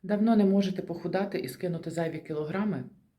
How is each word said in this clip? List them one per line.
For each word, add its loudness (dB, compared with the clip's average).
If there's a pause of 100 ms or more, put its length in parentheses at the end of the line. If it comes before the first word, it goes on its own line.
Давно 4
не 6
можете 4
похудати -4
і -6
скинути -6
зайві -4
кілограми? -4 (340)